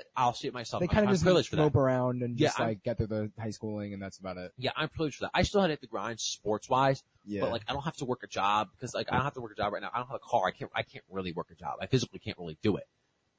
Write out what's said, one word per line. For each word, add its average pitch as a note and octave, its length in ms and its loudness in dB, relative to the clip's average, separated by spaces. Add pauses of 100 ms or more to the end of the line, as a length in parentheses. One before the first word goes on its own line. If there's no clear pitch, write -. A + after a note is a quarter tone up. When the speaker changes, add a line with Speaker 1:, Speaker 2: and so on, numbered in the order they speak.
(160)
Speaker 1:
I'll B2 180 4
see - 140 -6
it A#2+ 60 -4
myself. A#2+ 280 -4
Speaker 2:
They D3 40 2
Speaker 1:
I'm, D#3 40 -4
Speaker 2:
kinda G#3+ 200 4
Speaker 1:
I'm G3+ 40 6
Speaker 2:
just D#3+ 100 4
Speaker 1:
privileged F3 260 6
for - 80 -4
that. D#3 60 4
Speaker 2:
mope D3 120 4
around B2+ 460 2
and A#2+ 180 -2
Speaker 1:
Yeah, D3+ 100 6
Speaker 2:
just, A#2 100 -2
Speaker 1:
I'm A#2 80 2
Speaker 2:
like, A2 160 -4
get A#2+ 140 -2
through A2+ 100 -2
the G#2+ 320 -2
high A2 120 -6
schooling G#2 420 -6
and G2 80 -8
that's F#2+ 180 -10
about F#2 180 -8
it. F2+ 200 -10
Speaker 1:
Yeah, B2 180 -2
I'm D3+ 140 -4
privileged D#3 280 -4
for G2 80 -4
that. - 80 -6
I F3 100 4
still G3 180 2
had F#3+ 60 4
to D#3 60 0
hit C#3+ 80 -8
the B2+ 60 -18
grind A2 320 -6
sports-wise, C3 840 0 (220)
Speaker 2:
Yeah. G2+ 160 -4
Speaker 1:
but, C3 100 0
like, A#2 160 -4
I B2 60 -4
don't C#3 100 -6
have D#3+ 140 -4
to C#3 80 -6
work B2 180 -2
a G2+ 40 -14
job G2+ 480 0
because, - 180 -10
like, G#2 180 -4
I A#2+ 40 0
don't B2+ 80 4
have C#3+ 120 -4
to C3 60 -8
work A2+ 100 -10
a G#2 40 -20
job G#2 180 -2
right G2 80 -6
now. G2+ 120 -8
I A2+ 40 -4
don't A#2+ 100 -4
have B2+ 80 -8
a G#2+ 40 -8
car. G2+ 280 2
I F#2 40 2
can't, - 240 -10
I A2 80 0
can't - 260 -14
really F#2 240 -4
work E2 180 -6
a E2+ 40 -20
job. D2+ 260 0
I F#2+ 60 -4
physically A#2+ 320 2
can't - 180 -8
really E2 240 -10
do G2+ 160 4
it. - 100 -8 (520)